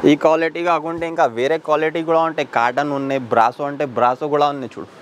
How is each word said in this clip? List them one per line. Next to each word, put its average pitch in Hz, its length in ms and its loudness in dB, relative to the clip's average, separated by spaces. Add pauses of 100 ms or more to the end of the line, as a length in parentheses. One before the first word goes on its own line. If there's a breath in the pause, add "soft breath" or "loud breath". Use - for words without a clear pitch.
(120)
ఈ - 20 8 (100)
quality 165 380 2 (100)
కాకుండా 165 400 -4
ఇంకా 160 140 2 (140)
వేరే 143 180 0 (100)
quality 156 420 0
కూడా 160 200 4
ఉంటాయి. 151 180 -4 (100)
Cotton 127 420 0
ఉన్నాయి, 139 220 -2 (120)
బ్రాసో 117 360 2
అంటే 143 160 -4 (120)
బ్రాసో 123 360 0
కూడా 147 200 2
ఉన్నాయి 131 220 -10
చూడు. - 140 -12 (120)